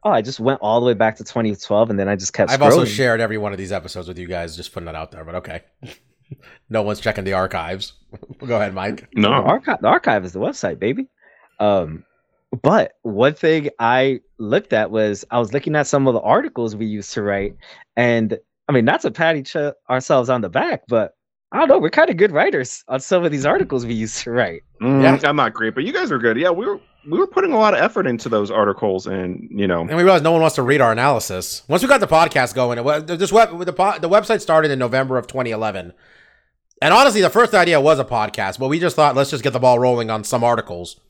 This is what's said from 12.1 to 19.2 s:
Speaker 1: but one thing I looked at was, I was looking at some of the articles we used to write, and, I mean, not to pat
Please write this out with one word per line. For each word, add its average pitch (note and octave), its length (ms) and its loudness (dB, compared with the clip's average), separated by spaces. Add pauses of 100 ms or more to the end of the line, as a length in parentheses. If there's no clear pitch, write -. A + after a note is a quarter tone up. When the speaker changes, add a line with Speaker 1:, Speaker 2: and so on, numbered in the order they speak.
Speaker 1:
but F#3 300 4 (100)
one A#2+ 320 0
thing D#3 420 0
I B2+ 440 2 (180)
looked A#2+ 340 -2
at G#2+ 160 0
was, G#2+ 400 -2
I A#2+ 80 -2
was A2 160 -2
looking D3+ 220 -4
at D3 100 2
some C#3 220 2
of B2 80 2
the A2+ 60 0
articles A#2+ 540 0
we A2 120 -6
used G#2+ 260 -8
to A2+ 80 -4
write, G2+ 340 -4 (420)
and, A#2 420 0 (280)
I - 40 -2
mean, B2+ 120 4
not B2+ 180 2
to - 100 -4
pat D#3+ 240 0